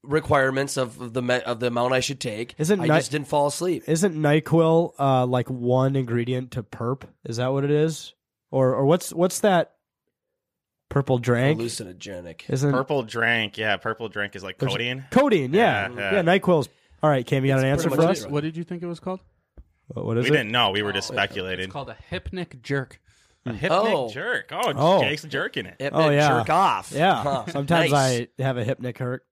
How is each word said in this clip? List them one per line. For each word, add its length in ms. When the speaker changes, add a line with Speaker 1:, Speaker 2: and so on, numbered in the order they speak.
Speaker 1:
requirements 680
of, 240
of 140
the 80
me-, 200
of 200
the 60
amount 260
I 80
should 180
take. 380
Speaker 2:
Isn't 240
Speaker 1:
I 60
Speaker 2:
Ny-, 100
Speaker 1:
just 140
didn't 180
fall 180
asleep. 400
Speaker 2:
Isn't 280
NyQuil, 840
uh, 260
like, 240
one 460
ingredient 560
to 120
perp? 400
Is 140
that 160
what 100
it 80
is? 420
Or, 240
or 100
what's, 280
what's 260
that 360
purple 300
drink? 400
Speaker 1:
Hallucinogenic. 920
Speaker 2:
Isn't 220
Speaker 3:
Purple 320
drink, 540
yeah, 200
purple 320
drink 260
is 80
like 160
Speaker 2:
There's 140
Speaker 3:
codeine. 380
Speaker 2:
codeine, 420
yeah. 360
Speaker 3:
Yeah, 80
Speaker 2:
Yeah, 180
Speaker 3:
yeah. 60
Speaker 2:
NyQuil's. 300
All 80
right, 160
Cam, 180
you 80
got 80
Speaker 1:
It's 40
Speaker 2:
an 60
answer 200
Speaker 1:
pretty 120
Speaker 2:
for 60
Speaker 1:
much 120
Speaker 2:
us? 60
Speaker 1:
it. 60
Speaker 4:
What 120
did 140
you 60
think 200
it 40
was 120
called? 200
Speaker 2:
What, 180
what 120
is 60
Speaker 3:
We 60
Speaker 2:
it? 80
Speaker 3:
didn't 140
know. 200
We 120
were 60
Speaker 4:
Oh, 40
Speaker 3:
just 140
speculating. 580
Speaker 4:
it's 80
called 160
a 80
Hypnic 520
Jerk. 380
Speaker 3:
A 80
Hypnic 180
Speaker 1:
Oh. 380
Speaker 3:
Jerk. 420
Oh, 240
Speaker 2:
Oh. 260
Speaker 3:
Jake's 220
jerking 420
it. 140
Speaker 1:
Hypnic 140
Speaker 2:
Oh, 160
yeah. 200
Speaker 1:
jerk 200
off. 460
Speaker 2:
Yeah. 260
Speaker 1:
Huh. 260
Speaker 2:
Sometimes 440
Speaker 1:
Nice. 360
Speaker 2:
I 40
have 140
a 60
Hypnic 320
Kirk. 360